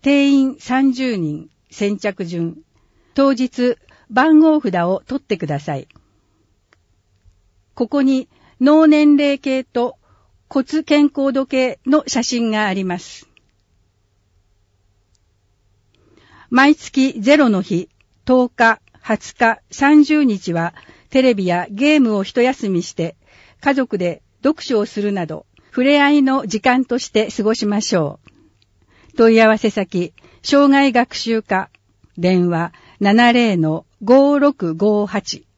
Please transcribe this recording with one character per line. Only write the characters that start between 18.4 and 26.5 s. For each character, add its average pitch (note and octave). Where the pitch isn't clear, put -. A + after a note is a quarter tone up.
日、 A3+
二 A3
十 -
日、 A3+
三 D4
十 D4+
日 G3+
は、 E3+
テ C4
レ B3+
ビ G3
や F3
ゲ C#4
ー C#4+
ム A3+
を G3
一 G#3+
休 B3
み F3
し -
て、 E3
家 C#4
族 B3+
で F3
読 D4+
書 A3+
を G#3
す -
る G3+
な F#3
ど、 D#3
触 B3
れ C#4+
合 C#4+
い D4
の C4+
時 G#3+